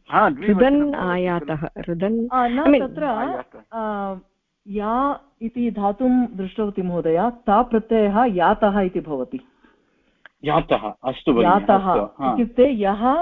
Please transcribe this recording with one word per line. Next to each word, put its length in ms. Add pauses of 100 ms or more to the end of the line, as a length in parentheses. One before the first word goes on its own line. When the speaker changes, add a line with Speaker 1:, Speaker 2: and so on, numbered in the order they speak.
Speaker 1:
हा, 200
द्विवचनं 240
Speaker 2:
रुदन् 280
Speaker 1:
भवति 160
खलु। 120
Speaker 2:
आयातः, 680
रुदन्, 560
Speaker 3:
आ, 140
न, 160
Speaker 2:
I 40
mean, 220
Speaker 3:
तत्र, 140
Speaker 1:
आयातः। 760
Speaker 3:
आ, 380 (520)
या 560 (180)
इति 300
धातुं 540
दृष्टवती 560
महोदय, 500 (160)
ता 140
प्रत्ययः 640
यातः 540
इति 200
भवति। 400 (1040)
Speaker 1:
यातः, 340
अस्तु 540
भगिनि, 140
Speaker 3:
यातः 300
Speaker 1:
अस्तु, 480
हा। 100
Speaker 3:
इत्युक्ते 360
यः, 360 (160)